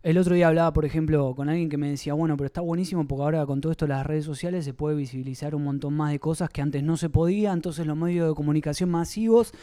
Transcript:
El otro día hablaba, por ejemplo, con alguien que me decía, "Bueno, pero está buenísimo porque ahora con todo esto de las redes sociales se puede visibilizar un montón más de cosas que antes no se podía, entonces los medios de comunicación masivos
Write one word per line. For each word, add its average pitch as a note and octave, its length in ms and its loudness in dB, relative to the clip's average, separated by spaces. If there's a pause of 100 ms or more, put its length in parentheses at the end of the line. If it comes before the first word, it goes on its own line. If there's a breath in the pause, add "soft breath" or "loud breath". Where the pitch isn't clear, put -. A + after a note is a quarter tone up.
El E3 160 2
otro F3+ 180 4
día E3+ 140 6
hablaba, E3 240 4
por D3+ 100 2
ejemplo, D3+ 500 2
con C#3 140 -4
alguien D#3+ 220 0
que D3 80 -4
me C#3+ 120 -2
decía, C#3+ 240 -4
"Bueno, D#3 220 0
pero C#3 120 -2
está E3+ 120 -8
buenísimo E3+ 480 -2
porque C#3 160 -4
ahora D3+ 220 0
con C#3 160 -2
todo D#3+ 100 0
esto D#3+ 140 -2
de C#3+ 80 0
las C3+ 120 -4
redes D3+ 200 -2
sociales E3+ 400 -6
se C#3 80 -8
puede D3+ 240 -2
visibilizar C3+ 580 -6
un D3 80 -2
montón C#3+ 300 -4
más D3+ 180 0
de C#3+ 80 -2
cosas D#3+ 300 -2
que - 120 -6
antes C#3+ 220 -2
no D#3+ 140 0
se E3 120 -2
podía, F#3+ 440 2
entonces D#3+ 340 -4
los D3+ 80 -2
medios E3+ 320 0
de D#3 80 2
comunicación D3+ 540 0
masivos A3 720 2